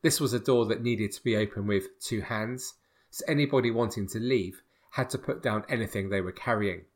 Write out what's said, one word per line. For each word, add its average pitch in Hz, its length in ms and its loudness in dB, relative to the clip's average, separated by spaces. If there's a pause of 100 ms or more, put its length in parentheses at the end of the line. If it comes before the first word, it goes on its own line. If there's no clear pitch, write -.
This 156 200 2
was 120 120 2
a 120 60 0
door 120 280 4
that 117 140 0
needed 110 300 0
to - 120 -14
be 113 120 2
opened 104 320 0
with 98 320 0
two 107 220 -4
hands, 113 540 -6 (340)
so - 180 -10
anybody 143 420 4
wanting 110 380 0
to 107 120 -6
leave 113 420 0 (300)
had 127 180 -2
to 135 80 -4
put - 260 -6
down 107 240 0
anything 104 420 -2
they 98 120 0
were 90 100 -4
carrying. 101 540 -2 (100)